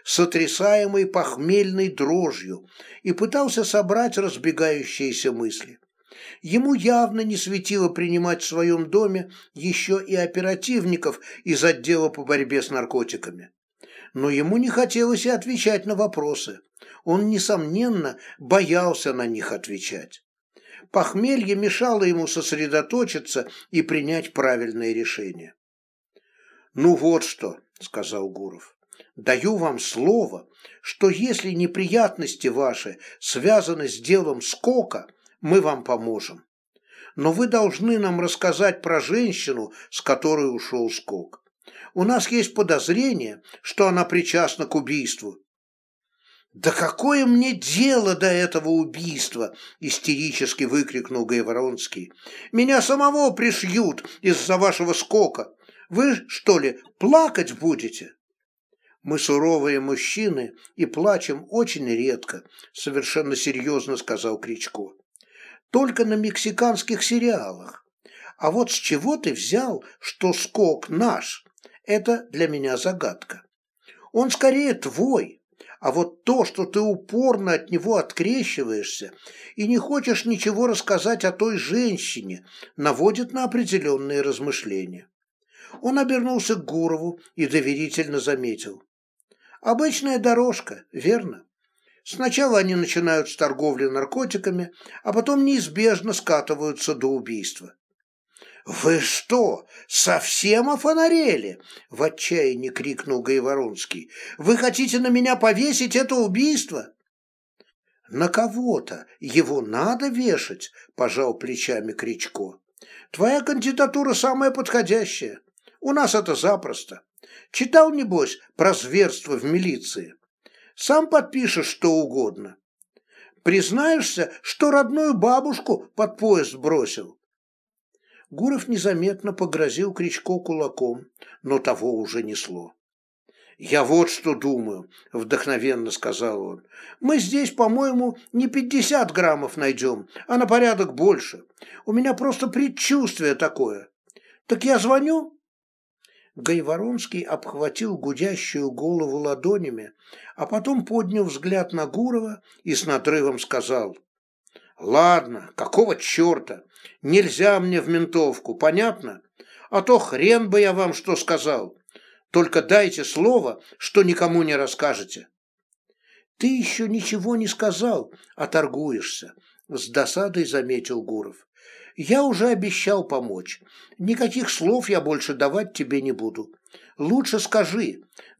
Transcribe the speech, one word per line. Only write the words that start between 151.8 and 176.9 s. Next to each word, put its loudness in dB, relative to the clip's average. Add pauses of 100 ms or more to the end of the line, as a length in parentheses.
Гурова -2 (220)
и -2
с -2
надрывом 0
сказал: -4 (800)
«Ладно, 4
какого 2
черта? 0 (380)
Нельзя 4
мне 0
в -4
ментовку, 0
понятно? 0 (480)
А 2
то 6
хрен 2
бы 4
я 4
вам 0
что -4
сказал. -2 (540)
Только 4
дайте 4
слово, 2 (160)
что 4
никому 2
не 0
расскажете». -4 (1080)
«Ты 0
еще -2
ничего -2
не 0
сказал, -2 (240)
а -4
торгуешься», -2 (340)
с -8
досадой 0
заметил -2
Гуров. -8 (540)
«Я 4
уже 2
обещал 0
помочь. -8 (360)
Никаких -2
слов 0
я 2
больше -2
давать -2
тебе -2
не -2
буду. -8 (420)